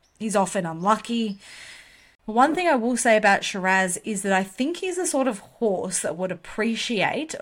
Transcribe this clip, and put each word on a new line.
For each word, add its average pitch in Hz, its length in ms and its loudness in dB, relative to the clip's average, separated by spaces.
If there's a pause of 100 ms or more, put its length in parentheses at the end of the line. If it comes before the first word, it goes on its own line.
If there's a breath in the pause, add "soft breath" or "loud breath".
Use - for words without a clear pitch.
(200)
he's 214 160 -2
often 190 280 0
unlucky. 208 760 -2 (840 loud breath)
One 254 280 4
thing 349 140 0
I 294 80 4
will 240 200 0
say 226 200 4
about 208 260 4
Shiraz 190 640 0
is 202 180 -4
that 196 100 0
I 190 120 2
think 277 320 -4
he's 370 180 -6
the 349 120 -2
sort 262 200 0
of 220 140 -2
horse 185 600 -4
that - 160 -4
would 185 140 -4
appreciate 214 1120 -2